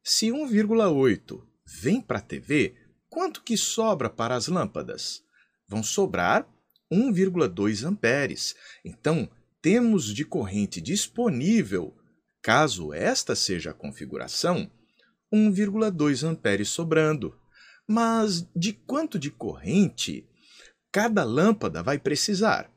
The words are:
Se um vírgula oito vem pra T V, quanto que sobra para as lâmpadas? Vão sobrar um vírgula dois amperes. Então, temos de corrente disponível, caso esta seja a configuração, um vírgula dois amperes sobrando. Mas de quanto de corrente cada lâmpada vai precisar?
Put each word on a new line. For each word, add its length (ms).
Se 300
um 160
vírgula 420
oito 560
vem 380
pra 180
T 200
V, 360
quanto 360
que 120
sobra 540
para 260
as 120
lâmpadas? 760
Vão 120
sobrar 640
um 220
vírgula 340
dois 380
amperes. 680
Então, 460
temos 520
de 120
corrente 560
disponível, 1120
caso 500
esta 460
seja 340
a 20
configuração, 960
um 180
vírgula 400
dois 360
amperes 420
sobrando. 720
Mas 680
de 200
quanto 440
de 140
corrente 960
cada 320
lâmpada 580
vai 160
precisar? 800